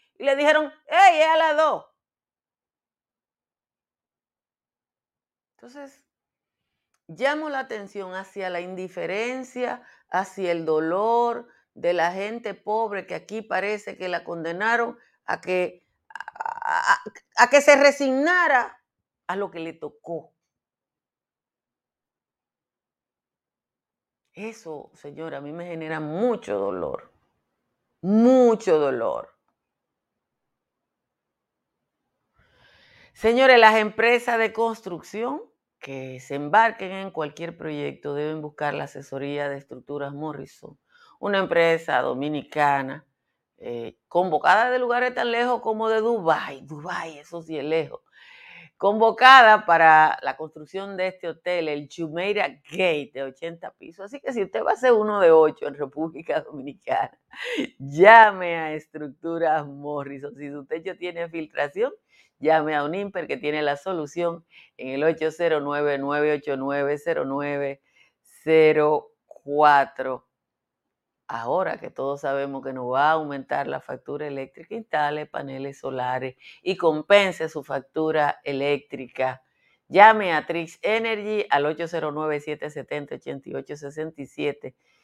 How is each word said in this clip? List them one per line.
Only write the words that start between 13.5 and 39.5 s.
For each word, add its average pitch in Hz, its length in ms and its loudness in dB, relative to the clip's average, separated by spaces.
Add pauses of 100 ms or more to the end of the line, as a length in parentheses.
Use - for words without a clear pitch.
que 185 100 -8
la 175 160 -6
condenaron 202 720 -4 (260)
a - 160 -6
que, 180 460 -4 (220)
a, - 840 -4
a, - 60 2 (380)
a 233 140 6
que 285 100 6
se 285 160 8
resignara 277 1040 2 (460)
a 185 100 -6
lo 196 140 -6
que 175 80 -14
le 165 140 -10
tocó. 160 600 -14 (4000)
Eso, 190 600 -14
señora, 147 440 -12
a - 20 -10
mí 143 120 -12
me 175 140 -12
genera 160 320 -8
mucho 156 600 -4
dolor, 92 540 -6 (920)
mucho 226 760 4
dolor. 113 560 -4 (3750)
Señores, 247 440 6
las 220 180 10
empresas 233 640 2
de 220 140 0
construcción 220 880 -6 (360)
que 131 400 -14
se 131 160 -12
embarquen 190 580 0
en 190 180 -10
cualquier 160 480 -10
proyecto 143 560 -8
deben 151 260 -6
buscar 147 320 -8
la 147 120 -8
asesoría 143 680 -10